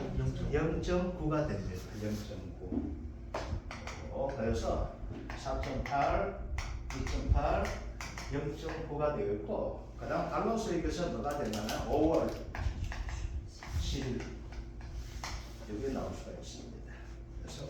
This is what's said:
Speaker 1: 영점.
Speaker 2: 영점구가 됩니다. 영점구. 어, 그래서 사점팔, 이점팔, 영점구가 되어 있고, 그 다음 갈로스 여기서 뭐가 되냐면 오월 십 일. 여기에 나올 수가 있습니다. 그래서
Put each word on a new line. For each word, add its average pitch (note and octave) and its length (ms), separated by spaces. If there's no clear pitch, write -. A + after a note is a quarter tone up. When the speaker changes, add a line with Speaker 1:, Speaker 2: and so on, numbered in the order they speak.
Speaker 1:
영점. B2+ 360
Speaker 2:
영점구가 D#3 920
됩니다. F#2+ 340
영점구. - 800
어, C3+ 160
그래서 - 560
사점팔, C3+ 1000
이점팔, C3+ 600
영점구가 D3 840
되어 G#2 180
있고, - 540
그 A#2 80
다음 E3 220
갈로스 G3 480
여기서 D3+ 320
뭐가 A2+ 340
되냐면 G#2+ 440
오월 D#3 420
십 B2+ 240
일. A#2 160
여기에 G#2 240
나올 F#2+ 200
수가 - 180
있습니다. - 640
그래서 - 280